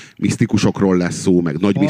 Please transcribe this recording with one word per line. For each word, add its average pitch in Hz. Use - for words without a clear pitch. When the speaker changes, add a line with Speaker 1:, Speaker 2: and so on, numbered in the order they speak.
Speaker 1:
misztikusokkal 101
lesz 85
szó, 90
meg 82
nagy 78
Speaker 2:
Hallgassd 101